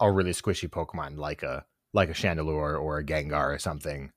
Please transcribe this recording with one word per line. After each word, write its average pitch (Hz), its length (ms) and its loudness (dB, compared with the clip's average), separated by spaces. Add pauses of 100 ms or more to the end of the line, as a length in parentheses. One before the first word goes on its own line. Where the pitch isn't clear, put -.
a 104 100 8
really 95 200 4
squishy 90 360 -2
Pokemon, 78 500 -6
like 73 260 -6
a, - 200 -4 (300)
like 95 160 6
a 82 40 -4
Chandelure 78 680 0
or 76 160 -2
a 76 80 -4
Gengar 73 500 0
or 69 40 -6
something, 73 580 -6